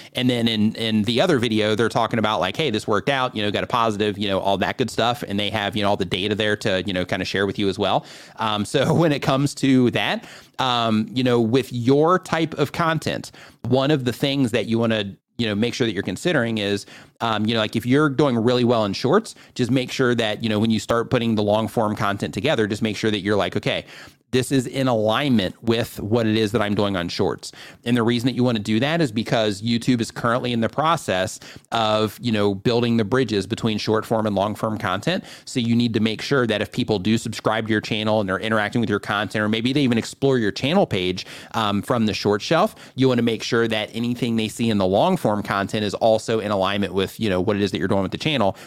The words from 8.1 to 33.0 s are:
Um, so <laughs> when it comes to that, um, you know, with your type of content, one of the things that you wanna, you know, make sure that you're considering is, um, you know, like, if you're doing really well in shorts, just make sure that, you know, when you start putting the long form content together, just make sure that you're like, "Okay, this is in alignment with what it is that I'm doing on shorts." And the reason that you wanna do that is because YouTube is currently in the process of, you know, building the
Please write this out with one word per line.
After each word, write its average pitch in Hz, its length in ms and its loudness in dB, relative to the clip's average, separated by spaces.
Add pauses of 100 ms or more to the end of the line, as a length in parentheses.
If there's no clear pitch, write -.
Um, 107 280 -2
so 143 300 0
<laughs> 139 80 4
when 170 100 4
it 143 80 -2
comes 139 360 0
to 127 360 4
that, 120 320 -2 (340)
um, 113 540 0
you 127 120 -2
know, 120 160 4
with 117 320 0
your 139 460 4
type 165 360 -2
of - 180 -2
content, 160 580 -2 (320)
one 131 280 2
of 139 140 2
the 123 80 0
things 135 380 0
that 107 160 0
you 113 120 0
wanna, 110 380 0 (220)
you 120 80 0
know, 107 80 0
make 110 200 0
sure 123 120 0
that 110 60 0
you're 95 100 -4
considering 120 560 -2
is, 101 280 -2 (340)
um, 107 260 0
you 117 80 2
know, 117 60 2
like, 107 160 0
if 117 100 -4
you're 143 220 4
doing 135 280 2
really 123 280 2
well 117 200 4
in 101 80 -2
shorts, 160 420 0 (200)
just 120 160 -2
make 131 220 0
sure 123 220 2
that, 107 280 -2
you 117 60 -2
know, 107 100 2
when 113 120 2
you 107 100 2
start 117 300 -2
putting 117 260 2
the 107 60 2
long 107 260 2
form 107 260 0
content 101 400 -2
together, 110 320 2
just 101 160 -2
make 107 140 -2
sure 110 140 0
that 104 100 0
you're 101 160 0
like, 90 200 0
"Okay, 104 280 -2 (480)
this 127 180 0
is 131 160 2
in 131 220 -2
alignment 110 760 0
with 113 380 0
what 113 260 0
it 107 100 2
is 110 160 0
that 113 100 0
I'm 104 120 -2
doing 101 220 0
on 87 120 -2
shorts." - 440 -4 (320)
And 120 120 0
the 120 60 2
reason 117 240 0
that 127 80 -2
you 120 80 0
wanna 120 180 0
do 110 200 0
that 156 200 0
is 135 120 0
because 107 500 0
YouTube 117 380 0
is 110 100 -4
currently 123 420 -2
in 113 100 0
the 113 80 0
process 107 680 -2 (320)
of, 110 500 0
you 120 120 -2
know, 104 220 2
building 117 420 0
the 113 80 2